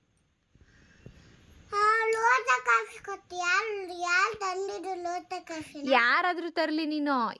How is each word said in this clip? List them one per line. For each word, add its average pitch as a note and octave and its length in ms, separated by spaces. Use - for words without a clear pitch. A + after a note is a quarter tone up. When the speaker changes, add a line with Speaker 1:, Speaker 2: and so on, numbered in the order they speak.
Speaker 1:
ಆ, G#4 60
ಲೋಟ B4 540
ಕಾಫಿ A4+ 380
ಕೊಟ್ಟು F#4+ 320
ಯಾರು, F#4 640
ಯಾರು F#4 340
ತಂದಿದ್ದು F#4+ 680
ಲೋಟ F4 460
ಕಾಫಿನ? D4 440
Speaker 2:
ಯಾರಾದ್ರೂ E4 580
ತರ್ಲಿ D#4 360
ನೀನು, C#4+ 540